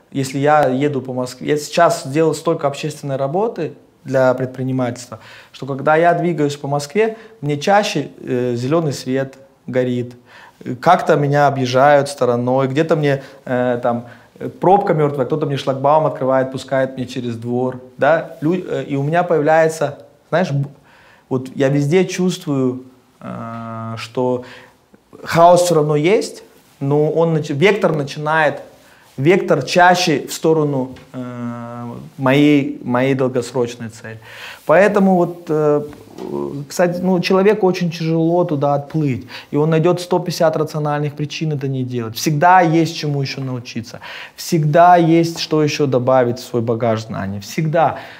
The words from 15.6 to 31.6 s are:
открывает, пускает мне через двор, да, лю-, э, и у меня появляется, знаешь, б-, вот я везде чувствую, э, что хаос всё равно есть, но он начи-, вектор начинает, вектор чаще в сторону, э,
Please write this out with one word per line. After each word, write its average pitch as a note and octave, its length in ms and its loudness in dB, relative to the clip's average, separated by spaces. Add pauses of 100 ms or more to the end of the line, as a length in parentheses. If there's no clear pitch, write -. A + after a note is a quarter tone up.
открывает, C3 440 0
пускает C3 460 -4
мне B2 100 -8
через A#2+ 300 -8
двор, A#2+ 440 -4 (160)
да, D3 440 0
лю-, F3+ 280 -2
э, C3+ 220 -6
и C#3 60 -4
у C#3 80 -2
меня E3+ 180 0
появляется, D#3+ 760 0 (320)
знаешь, D#3+ 200 0
б-, C#3 180 -2 (600)
вот C3 260 -4
я C3+ 140 2
везде D3 360 2
чувствую, D3 760 -2 (380)
э, A2+ 760 -12
что B2+ 460 -2 (800)
хаос F3 400 6
всё F3 120 2
равно D3+ 220 2
есть, F#3+ 460 0 (380)
но D3 280 2
он E3 260 0
начи-, D3+ 200 -2
вектор F#3 400 2
начинает, D3+ 680 -2 (560)
вектор E3+ 460 2
чаще F3 640 2
в - 60 -12
сторону, D3 580 0 (220)
э, A#2+ 720 -10 (340)